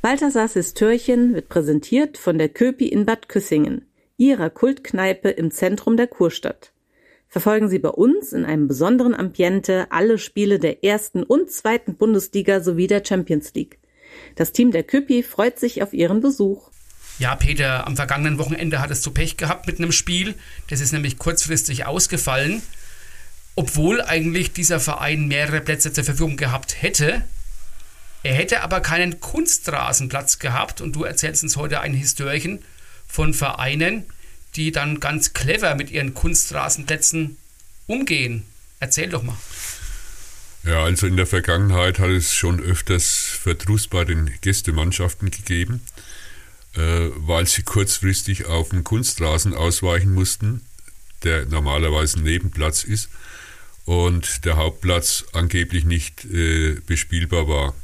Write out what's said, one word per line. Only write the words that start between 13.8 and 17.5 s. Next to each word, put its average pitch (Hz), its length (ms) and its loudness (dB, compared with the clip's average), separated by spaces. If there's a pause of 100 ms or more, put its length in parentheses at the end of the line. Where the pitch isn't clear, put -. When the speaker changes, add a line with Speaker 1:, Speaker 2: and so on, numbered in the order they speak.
Speaker 1:
Das - 160 0
Team 247 180 6
der 165 140 2
Köpi 262 400 2
freut - 340 0
sich - 240 -2
auf - 100 -6
Ihren 175 280 4
Besuch. 214 500 2 (480)
Speaker 2:
Ja, 127 160 2
Peter, 139 540 0